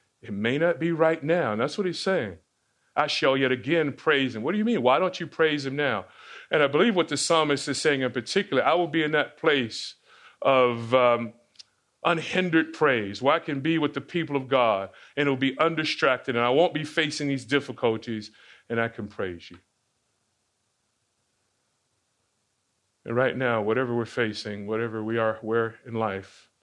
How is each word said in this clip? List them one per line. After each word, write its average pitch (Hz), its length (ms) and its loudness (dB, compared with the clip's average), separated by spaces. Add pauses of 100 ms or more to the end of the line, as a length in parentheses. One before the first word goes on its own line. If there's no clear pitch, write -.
(200)
it - 120 -12
may 113 260 -2
not 165 200 0
be 165 140 -2
right 160 300 2
now, 151 300 0
and 107 80 -2
that's 143 160 -2
what 196 100 -2
he's 170 120 -6
saying, 123 400 -2 (580)
"I 147 100 0
shall 143 300 2
yet 131 160 2
again 139 400 0
praise 135 420 0
him." 110 80 -6
What 147 100 -2
do 208 60 -2
you 214 60 0
mean? 220 180 0
Why 127 160 4
don't 180 220 -2
you 170 60 -10
praise 151 400 0
him 135 100 -6
now? 127 300 -2 (440)
And 156 120 4
I 143 40 4
believe 180 300 4
what 165 120 2
the 139 100 -4
psalmist 151 500 2
is 139 100 -4
saying 143 220 2
in 127 100 -2
particular, 131 540 0
"I 139 80 4
will 170 160 2
be 156 140 0
in 151 80 -2
that 151 260 0
place 139 600 -2 (440)
of, 123 540 4
um, 120 400 4 (680)
unhindered 165 680 0
praise, 110 480 0
where 139 140 2
I 165 40 0
can 147 220 -6
be 160 160 0
with 147 160 0
the 139 80 -6
people 156 340 -6
of 131 140 -4
God, 113 420 2 (240)
and 143 140 0
it'll 135 80 2
be 135 220 -2
undistracted, 156 800 0
and 120 80 2
I 123 40 2
won't 156 240 4
be 156 120 -4
facing 151 440 -4
these 135 160 -4
difficulties, 113 880 -2 (400)
and 117 100 -2
I 113 80 0
can 104 200 -10
praise 90 420 -10
you." 87 80 -20 (3500)
And 117 100 -6
right 127 220 0
now, 120 240 0
whatever 120 340 0
we're 117 120 -2
facing, 104 600 -6
whatever 110 360 -4
we 113 160 -2
are, 110 240 0
where 113 420 -2
in 117 100 -12
life, 98 520 -6 (160)